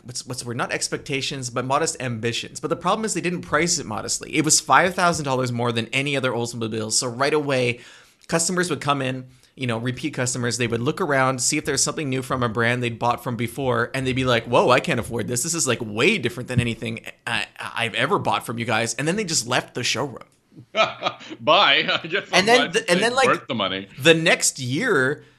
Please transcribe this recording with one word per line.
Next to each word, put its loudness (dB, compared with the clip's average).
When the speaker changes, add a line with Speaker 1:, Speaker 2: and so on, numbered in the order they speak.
Speaker 1:
what's, -10
what's -8
the -10
word? -6
Not -4
expectations, -4
but -4
modest 0
ambitions. -4
But -6
the 0
problem -2
is -4
they -2
didn't -4
price 0
it -10
modestly. -6
It 2
was 4
five 6
thousand 2
dollars 0
more 0
than -2
any 0
other 0
Oldsmobile. -4
So 0
right 0
away, 2
customers 0
would -2
come 0
in, -4
you -6
know, -2
repeat -4
customers, -2
they 2
would 0
look -2
around, 2
see 0
if -4
there's 0
something -2
new -2
from -4
a 2
brand 2
they'd -2
bought 0
from -4
before, -2
and -2
they'd 0
be 0
like, 2
"Whoa, 4
I 6
can't 0
afford -4
this. -2
This -4
is, -2
like, 0
way 2
different -6
than -2
anything -6
I, -2
I've -6
ever 0
bought 0
from -8
you -4
guys." 0
And -4
then 0
they -4
just -2
left -2
the -4
showroom. -4
Speaker 2:
<laughs> -20
Bye. 2
I -12
guess -4
I'm 6
Speaker 1:
And 4
then 8
Speaker 2:
glad -2
Speaker 1:
th-, 0
Speaker 2:
it's -2
Speaker 1:
and 4
then, 2
like, 4
Speaker 2:
worth 0
the -4
money. -2
Speaker 1:
the 8
next 2
year, 0